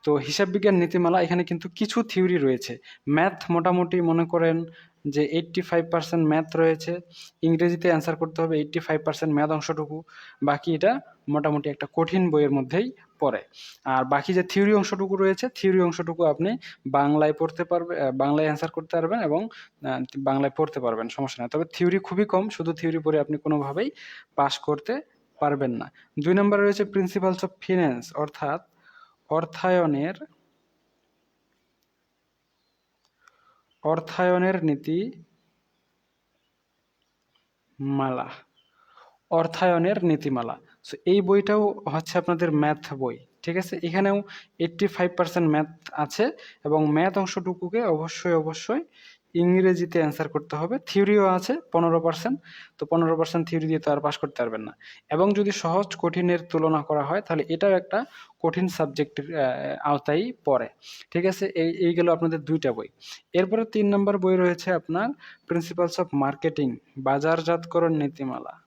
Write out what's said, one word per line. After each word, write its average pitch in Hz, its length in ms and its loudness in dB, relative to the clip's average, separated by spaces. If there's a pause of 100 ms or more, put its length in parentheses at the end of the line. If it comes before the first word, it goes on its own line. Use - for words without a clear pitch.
তো 147 120 2
হিসাব 147 320 -2
বিজ্ঞান 202 260 2
নীতিমালা, 175 480 2
এখানে 175 220 0
কিন্তু 175 240 -6
কিছু 220 340 -2
থিওরি 185 340 0
রয়েছে। 131 420 0 (300)
ম্যাথ 170 420 0
মোটামুটি 175 500 2
মনে 170 240 2
করেন 165 400 2 (440)
যে 143 160 0
এইটটি 165 360 -2
ফাইভ 170 320 0
পার্সেন্ট 165 360 0
ম্যাথ 160 280 0
রয়েছে, 160 440 0 (420)
ইংরেজিতে 170 460 2
অ্যান্সার 160 280 0
করতে 165 260 -2
হবে 160 160 0
এইটটি 151 220 -4
ফাইভ 156 240 -2
পার্সেন্ট 156 300 -2
ম্যাথ 147 160 2
অংশটুকু, 156 520 -4 (400)
বাকি 147 320 0
এটা 202 260 2 (280)
মোটামুটি 147 420 0
একটা 143 220 -8
কঠিন 175 380 2
বইয়ের 147 200 4
মধ্যেই 143 420 0 (260)
পড়ে। 120 240 0 (420)
আর 131 200 2
বাকি 139 300 0
যে 180 80 4
থিওরি 202 320 4
অংশটুকু 196 420 0
রয়েছে, 190 320 0
থিওরি 190 320 2
অংশটুকু 170 440 0
আপনি 165 320 2 (300)
বাংলায় 143 460 4
পড়তে 165 320 -4
পারবে-, 170 360 -2
আহ, 139 100 0
বাংলায় 143 360 2
অ্যান্সার 151 240 -2
করতে 165 260 -6
পারবেন 170 240 0
এবং, 165 280 -2
আহ, - 520 -10 (180)
বাংলায় 135 380 0
পড়তে 151 240 -2
পারবেন, 113 280 -2
সমস্যা 131 340 -6
নেই। 120 60 -6
তবে 156 160 -2
থিওরি 175 340 0
খুবই 185 260 -2
কম, 208 240 0
শুধু 165 240 -4
থিওরি 165 260 -2
পড়ে 156 220 2
আপনি 147 180 -2
কোনোভাবেই 151 520 -2 (440)
পাস 139 240 0
করতে 151 420 -4 (400)
পারবেন 139 300 0
না। 113 200 -8 (340)
দুই 180 100 2
নম্বরে 202 280 4
রয়েছে 202 220 2
Principles 190 500 0
of 185 60 -8
Finance, 170 760 -2
অর্থাৎ 151 520 -6 (640)
অর্থায়নের, 165 840 0 (3750)
অর্থায়নের 180 840 0
নীতিমালা, - 3750 -8 (1000)
অর্থায়নের 175 760 2
নীতিমালা। 135 540 0 (260)
So - 120 -14 (100)
এই 190 140 6
বইটাও 202 600 2 (100)
হচ্ছে 160 260 -2
আপনাদের 170 340 0
ম্যাথ 147 420 0
বই, 127 240 -4 (240)
ঠিক 170 140 -4
আছে? 185 260 -6
এখানেও 196 400 0 (360)
এইটটি 170 280 0
ফাইভ 180 300 0
পার্সেন্ট 170 340 2
ম্যাথ 151 160 2 (260)
আছে 175 380 -2 (340)
এবং 156 220 2
ম্যাথ 175 320 2
অংশটুকুকে 185 640 -4
অবশ্যই, 165 500 -2
অবশ্যই 160 480 -2 (540)
ইংরেজিতে 180 640 2
অ্যান্সার 151 300 -2
করতে 151 280 -6
হবে। 180 300 -4
থিওরিও 202 400 4
আছে 185 300 0 (160)
পনেরো 170 280 4
পার্সেন্ট, 165 400 -2 (380)
তো 147 80 -6
পনেরো 165 300 2
পার্সেন্ট 160 320 0
থিওরি 160 180 -2
দিয়ে 160 120 0
তো 151 140 0
আর 143 80 0
পাস 143 180 -4
করতে 135 240 -4
পারবেন 113 180 -4
না। 107 160 -14 (340)
এবং 185 240 2
যদি 202 160 0
সহজ 190 360 -2 (120)
কঠিনের 175 400 0
তুলনা 160 440 0
করা 147 200 0
হয় 160 180 -2
তাহলে 170 280 -2
এটাও 165 220 2
একটা 190 340 0 (380)
কঠিন 180 260 0
সাবজেক্টের, 151 680 -4
আহ, 139 540 -2
আওতায় 151 440 0 (120)
পড়ে, 123 240 2 (420)
ঠিক 175 160 0
আছে? 190 200 0
এই, 165 240 0
এই 170 240 0
গেল 175 140 2
আপনাদের 165 360 0
দুইটা 147 280 0
বই। 110 160 -8 (440)
এরপরে 190 320 0
তিন 214 240 0
নম্বর 202 300 2
বই 185 180 2
রয়েছে 180 360 0
আপনার 175 360 -2 (400)
Principles 170 400 -2
of 170 180 -4 (180)
Marketing, 139 520 -2 (220)
বাজারজাতকরণ 165 920 2
নীতিমালা। 135 760 -4